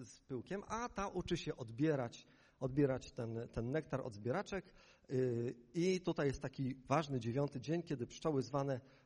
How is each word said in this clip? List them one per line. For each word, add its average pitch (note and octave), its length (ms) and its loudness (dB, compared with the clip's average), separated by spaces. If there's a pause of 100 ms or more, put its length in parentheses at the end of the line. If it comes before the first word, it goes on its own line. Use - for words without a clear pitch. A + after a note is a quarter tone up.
z - 120 -20
pyłkiem, D#3+ 460 -6
a A#3 220 -2
ta G3+ 180 -4
uczy F3 300 0
się - 180 -2
odbierać, B2+ 720 0 (320)
odbierać C3 520 2
ten, A2+ 420 -4
ten A#2+ 180 0
nektar D3 300 -2
od B2 120 -6
zbieraczek. C3+ 600 -2 (360)
Yy, B2 460 2 (180)
i F3+ 280 2
tutaj D#3+ 260 2
jest B2+ 140 0
taki C3+ 340 -2
ważny C#3+ 440 2
dziewiąty B2+ 420 0
dzień, E3 220 0
kiedy C3 240 -4
pszczoły D3+ 340 0
zwane C#3 400 0 (240)